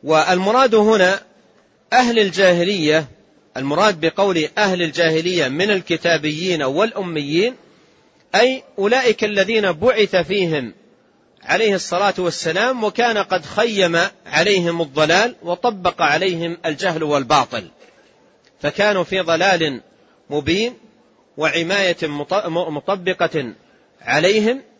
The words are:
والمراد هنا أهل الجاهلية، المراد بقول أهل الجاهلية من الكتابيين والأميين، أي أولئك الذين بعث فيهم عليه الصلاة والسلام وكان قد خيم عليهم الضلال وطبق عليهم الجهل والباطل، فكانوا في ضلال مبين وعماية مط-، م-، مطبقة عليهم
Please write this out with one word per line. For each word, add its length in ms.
والمراد 680
هنا 460
أهل 260
الجاهلية، 880
المراد 440
بقول 480
أهل 240
الجاهلية 680
من 220
الكتابيين 920
والأميين، 960
أي 280
أولئك 460
الذين 480
بعث 440
فيهم 580
عليه 320
الصلاة 440
والسلام 680
وكان 340
قد 260
خيم 560
عليهم 560
الضلال 600
وطبق 600
عليهم 540
الجهل 360
والباطل، 680
فكانوا 420
في 160
ضلال 600
مبين 440
وعماية 680
مط-، 440
م-، 300
مطبقة 760
عليهم 640